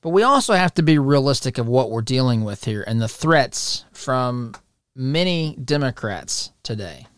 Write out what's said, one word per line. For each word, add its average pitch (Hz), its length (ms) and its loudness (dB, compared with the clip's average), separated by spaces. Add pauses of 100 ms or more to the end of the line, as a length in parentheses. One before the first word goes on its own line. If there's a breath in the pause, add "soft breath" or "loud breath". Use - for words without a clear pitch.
But 165 80 -6
we 190 140 4
also 269 300 4
have 180 200 4
to 170 100 2
be 156 140 6
realistic 139 600 2
of 117 100 -2
what 120 240 2
we're 117 100 -4
dealing 127 420 0
with 104 220 -8
here 107 200 -4
and 113 160 -2
the 113 60 -2
threats - 840 0
from 123 600 -4 (400)
many 160 720 -2
Democrats 120 880 -4 (100)
today. 92 460 -10 (100)